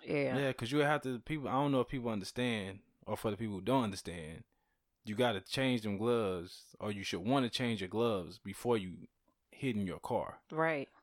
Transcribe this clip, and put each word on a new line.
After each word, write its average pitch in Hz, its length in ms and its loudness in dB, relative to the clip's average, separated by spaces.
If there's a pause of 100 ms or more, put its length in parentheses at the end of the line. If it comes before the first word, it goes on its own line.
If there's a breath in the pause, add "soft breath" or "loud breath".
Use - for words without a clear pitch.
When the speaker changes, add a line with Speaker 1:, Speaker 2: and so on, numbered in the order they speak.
Speaker 1:
yeah. 139 320 2
Speaker 2:
yeah, 135 160 2
'cause 117 180 -4
you 147 80 2
have 147 220 4
to, 127 180 -2
people, 147 300 -4
I 101 40 -2
don't 143 180 4
know 131 100 6
if 117 80 2
people 120 200 -2
understand, 104 680 -2 (260)
or 107 120 -4
for 113 120 0
the 104 80 0
people 107 180 -2
who 92 60 -6
don't 123 220 4
understand, 87 600 -6 (600)
you 107 100 -4
gotta 113 260 2
change 127 400 0
them 104 160 -2
gloves, 101 840 0
or 107 120 -2
you 101 120 -4
should 95 180 -2
wanna 123 280 2
change 117 320 0
your 95 80 -4
gloves 101 500 0
before 113 380 0
you 90 300 -6 (440)
hit 131 240 -2
in 101 120 0
your 82 120 -4
car. - 400 -2 (120)
Speaker 1:
Right. 156 360 0 (160)